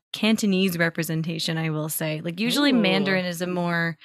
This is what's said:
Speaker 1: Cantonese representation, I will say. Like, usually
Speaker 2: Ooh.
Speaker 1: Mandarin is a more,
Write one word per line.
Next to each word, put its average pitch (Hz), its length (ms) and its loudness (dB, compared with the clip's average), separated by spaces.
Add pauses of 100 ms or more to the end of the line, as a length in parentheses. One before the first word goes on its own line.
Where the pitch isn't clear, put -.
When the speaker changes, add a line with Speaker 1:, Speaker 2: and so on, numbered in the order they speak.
(140)
Speaker 1:
Cantonese 196 640 2
representation, 165 800 -2
I 160 140 -2
will 156 180 -4
say. 156 320 -4
Like, 170 180 -8
usually 247 300 2
Speaker 2:
Ooh. 262 100 4
Speaker 1:
Mandarin 190 460 2
is 175 160 -4
a 180 60 -4
more, 170 580 -2